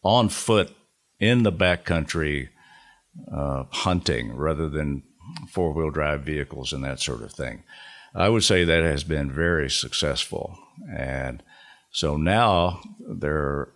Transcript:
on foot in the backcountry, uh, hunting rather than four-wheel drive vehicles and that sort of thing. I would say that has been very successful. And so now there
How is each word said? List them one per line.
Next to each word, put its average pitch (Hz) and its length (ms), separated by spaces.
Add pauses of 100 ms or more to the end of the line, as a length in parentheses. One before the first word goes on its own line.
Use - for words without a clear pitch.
on 107 280
foot 101 440 (460)
in 120 240
the 104 80
backcountry, 80 960 (840)
uh, 69 380
hunting 71 640
rather 78 360
than 71 340 (460)
four-wheel 80 420
drive 73 300
vehicles 69 520
and 67 100
that 65 160
sort 58 220
of 52 100
thing. 62 320 (520)
I 104 140
would 110 140
say 90 200
that 82 200
has 73 200
been 73 280
very 80 380
successful. - 880 (400)
And 65 440 (500)
so 76 260
now 90 640 (180)
there 73 760